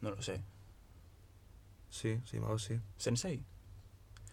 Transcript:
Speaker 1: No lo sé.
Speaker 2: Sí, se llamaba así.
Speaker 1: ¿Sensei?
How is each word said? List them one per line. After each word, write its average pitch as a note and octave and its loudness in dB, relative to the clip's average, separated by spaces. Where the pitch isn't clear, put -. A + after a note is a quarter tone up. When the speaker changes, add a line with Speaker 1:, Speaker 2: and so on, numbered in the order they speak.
Speaker 1:
No G#2 2
lo G#2 0
sé. F#2+ 2
Speaker 2:
Sí, A2+ 4
se - -2
llamaba A2 6
así. A2+ 4
Speaker 1:
¿Sensei? C3 4